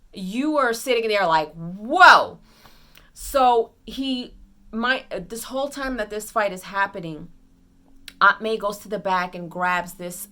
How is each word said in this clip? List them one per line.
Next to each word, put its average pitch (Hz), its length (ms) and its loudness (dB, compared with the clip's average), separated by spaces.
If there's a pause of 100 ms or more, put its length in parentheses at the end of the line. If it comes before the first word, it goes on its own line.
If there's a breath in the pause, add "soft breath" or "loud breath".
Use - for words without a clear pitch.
(120)
you 240 440 -4
are 254 160 2
sitting 226 360 -2
there 202 180 2
like, 160 260 2
Whoa! 208 880 6 (760 loud breath)
So 247 580 2 (120)
he, 254 500 -6 (380)
my, 240 380 -2
this 220 340 -10
whole 269 240 -6
time 269 280 -8
that 214 140 -6
this 214 200 -10
fight 208 220 0
is 185 120 -10
happening, 170 640 -6 (920)
Aunt 190 200 4
May 220 160 -2
goes 208 220 -6
to - 100 -20
the 208 100 -6
back 185 360 -2
and 175 160 -12
grabs 180 440 -2
this, 175 380 -12